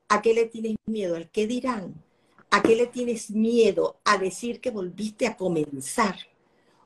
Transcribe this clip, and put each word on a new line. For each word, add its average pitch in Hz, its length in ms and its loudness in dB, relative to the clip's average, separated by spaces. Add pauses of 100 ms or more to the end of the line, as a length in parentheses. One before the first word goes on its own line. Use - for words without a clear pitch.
¿A 208 120 4
qué 226 120 4
le 226 120 2
tienes 226 300 -6 (100)
miedo? 202 300 -4
¿Al 165 160 -10
qué 214 160 -2
dirán? 247 480 -6 (560)
¿A 202 100 6
qué 226 140 6
le 240 120 2
tienes 240 440 -6
miedo? 214 720 2
¿A 208 140 4
decir 233 420 -6
que 262 100 -4
volviste 208 560 -6
a 214 80 -4
comenzar? 170 800 -2 (720)